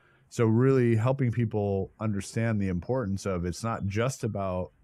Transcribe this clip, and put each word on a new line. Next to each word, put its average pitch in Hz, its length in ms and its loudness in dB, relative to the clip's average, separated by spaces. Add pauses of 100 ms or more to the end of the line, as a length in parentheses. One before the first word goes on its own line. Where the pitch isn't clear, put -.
(280)
So 120 180 0
really 120 500 6
helping 127 360 2
people 104 680 -2
understand 110 600 -2
the 98 80 0
importance 98 580 -2
of, 90 200 -2
it's 87 180 -4
not 113 220 -4
just 110 380 -2
about 95 480 -4 (120)